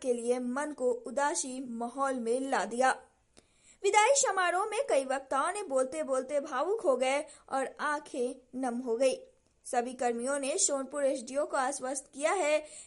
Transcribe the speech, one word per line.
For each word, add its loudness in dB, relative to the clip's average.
के 2
लिए 0
मन -4
को 0
उदासी -2
माहौल -2
में 0
ला 0
दिया। 4
विदाई 6
समारोह 2
में -2
कई 4
वक्ताओं 0
ने -6
बोलते 0
बोलते 0
भावुक -2
हो 4
गए 2
और -2
आंखें -4
नम -2
हो -2
गई। 4
सभी -2
कर्मियों -2
ने -4
सोनपुर 0
एसडीओ 0
को -4
आश्वस्त -2
किया 0
है 2